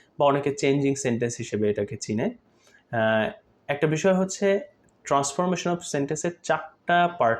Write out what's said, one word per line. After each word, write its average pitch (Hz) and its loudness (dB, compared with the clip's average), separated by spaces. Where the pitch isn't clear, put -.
বা 151 4
অনেকে 139 2
চেঞ্জিং 139 2
সেন্টেন্স 120 -2
হিসেবে 107 -2
এটাকে 104 -4
চিনে। 117 -2
আহ, - -2
একটা 147 0
বিষয় 156 2
হচ্ছে 190 0
transformation 175 0
of 175 -2
সেন্টেন্সের 151 -4
চারটা 175 0
পার্ট 120 2